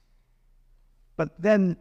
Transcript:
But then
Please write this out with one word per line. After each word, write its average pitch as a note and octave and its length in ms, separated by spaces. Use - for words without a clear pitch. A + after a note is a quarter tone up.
But E3 240
then G3 400